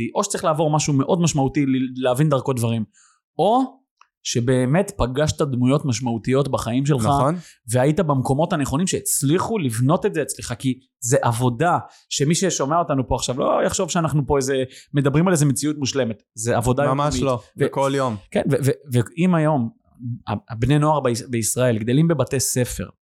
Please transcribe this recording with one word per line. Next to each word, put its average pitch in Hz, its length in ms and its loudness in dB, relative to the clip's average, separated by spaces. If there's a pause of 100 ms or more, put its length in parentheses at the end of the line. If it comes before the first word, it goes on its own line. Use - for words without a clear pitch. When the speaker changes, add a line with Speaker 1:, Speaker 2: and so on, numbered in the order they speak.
(140)
Speaker 1:
או 208 100 0
שצריך - 200 -4
לעבור 156 260 2
משהו 151 220 2
מאוד 143 280 2
משמעותי 143 460 2
ל-, 135 40 0 (340)
להבין 127 240 2
דרכו 139 240 0
דברים, 117 320 0 (540)
או 220 240 2 (640)
שבאמת 127 720 0
פגשת 139 460 -2
דמויות 131 420 2
משמעותיות 127 640 0
בחיים 123 380 -2
שלך, 139 180 2
Speaker 2:
נכון. 139 300 2 (360)
Speaker 1:
והיית 135 300 2
במקומות 147 520 0
הנכונים 147 340 -2
שהצליחו 175 720 -2
לבנות 135 480 0
את 180 80 -2
זה 156 80 -2
אצלך, - 360 -8
כי 131 200 -2 (220)
זה 120 220 0
עבודה 127 560 0 (300)
שמי 147 260 0
ששומע 160 440 0
אותנו 143 300 -2
פה 135 60 -2
עכשיו 123 240 -4
לא - 280 0
יחשוב 180 240 -2
שאנחנו 151 360 0
פה 147 100 2
איזה, 131 280 0 (300)
מדברים 143 320 2
על 190 60 2
איזה 151 140 2
מציאות 143 320 0
מושלמת, 123 440 -4 (120)
זה 110 220 -2
עבודה 127 380 2
Speaker 2:
ממש 143 200 0
Speaker 1:
יומיומית. 127 280 -2 (160)
Speaker 2:
לא, 143 60 0
Speaker 1:
ו- - 0 -
Speaker 2:
בכל 135 300 0
יום. 131 220 -2 (140)
Speaker 1:
כן, - 200 0
ו-, 135 140 4
ו-, 131 60 2 (220)
ואם 165 420 2
היום 151 360 2 (580)
ה-, 107 240 -6
הבני 123 260 2
נוער 151 220 2
ביש-, 120 220 0
בישראל 120 560 0
גדלים 127 300 2
בבתי 135 320 0
ספר, - 480 -4 (160)